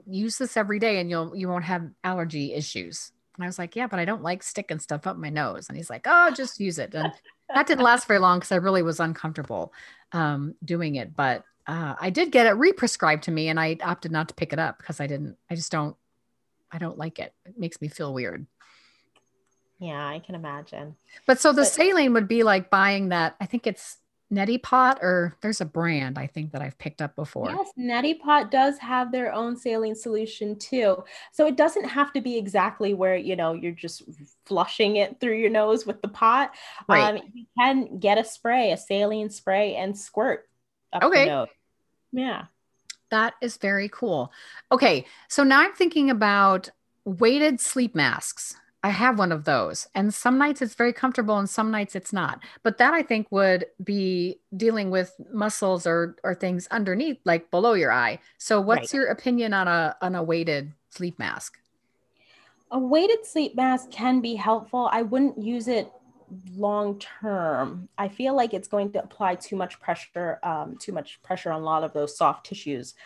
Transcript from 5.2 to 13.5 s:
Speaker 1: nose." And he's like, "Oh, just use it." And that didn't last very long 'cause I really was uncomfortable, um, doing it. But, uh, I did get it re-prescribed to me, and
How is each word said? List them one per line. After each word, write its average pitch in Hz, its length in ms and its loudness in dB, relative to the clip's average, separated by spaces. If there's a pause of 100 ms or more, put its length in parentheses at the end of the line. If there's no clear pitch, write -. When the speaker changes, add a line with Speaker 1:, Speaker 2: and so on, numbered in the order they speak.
Speaker 1:
nose." 147 380 -4
And 135 80 -12
he's 165 140 -12
like, 113 160 -12
"Oh, 349 280 6
just 254 260 -8
use 185 180 -4
it." 120 160 -8
And 156 180 -4 (420)
that 294 120 4
didn't 269 180 4
last 240 240 6
very 208 120 6
long 180 200 6
'cause - 120 -4
I 190 40 4
really 185 260 2
was 165 180 -2
uncomfortable, 151 720 -6 (400)
um, 147 420 -2 (100)
doing 160 320 -2
it. 113 200 -8
But, 131 280 0 (220)
uh, 151 340 -6
I 185 100 -2
did 302 220 0
get 240 140 8
it 220 40 8
re-prescribed 214 760 2
to 175 60 -4
me, 160 180 0
and 160 120 0